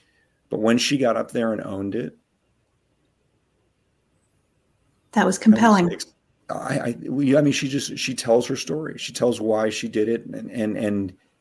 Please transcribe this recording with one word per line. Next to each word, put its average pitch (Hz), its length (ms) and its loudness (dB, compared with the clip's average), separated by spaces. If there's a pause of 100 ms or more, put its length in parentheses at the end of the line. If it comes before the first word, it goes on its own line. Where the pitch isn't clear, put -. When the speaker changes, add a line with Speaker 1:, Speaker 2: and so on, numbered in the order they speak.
(500)
Speaker 1:
but 101 120 -4
when 113 160 4
she 139 200 0
got 120 200 2
up 107 140 -4
there 113 200 0
and 107 140 -4
owned 98 300 -6
it, 123 200 -8 (3000)
Speaker 2:
That 202 140 4
was 190 120 2
Speaker 1:
that - 80 -6
was 220 100 10
Speaker 2:
compelling. 208 360 6
Speaker 1:
ex-, - 220 -10 (360)
I, - 60 -6 (240)
I, - 180 -6 (120)
we, 135 260 2
I 151 60 6
mean, 143 120 4
she 139 140 -4
just, 135 300 -6
she 127 160 -6
tells 120 340 2
her 135 80 -4
story. - 440 -6
She - 140 -10
tells 120 280 0
why 110 280 0
she 117 180 -6
did 110 220 0
it, 117 160 -4
and, - 260 -12
and, 107 260 -4
and, 101 400 -2 (240)